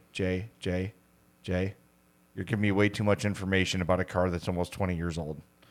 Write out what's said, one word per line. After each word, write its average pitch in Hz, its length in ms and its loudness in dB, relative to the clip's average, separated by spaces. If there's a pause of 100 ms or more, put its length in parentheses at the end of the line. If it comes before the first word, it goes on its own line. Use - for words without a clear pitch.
(120)
Jay, 92 480 -2
Jay, 92 340 -4 (480)
Jay, 95 320 -2 (640)
you're 98 100 -6
giving 101 160 0
me 104 100 4
way 101 180 6
too 104 140 -4
much 104 220 2
information 95 560 0
about 90 180 2
a 92 60 0
car 90 240 2
that's 87 180 -2
almost 87 240 -2
twenty 92 240 -2
years 82 220 -2
old." 76 240 -6 (300)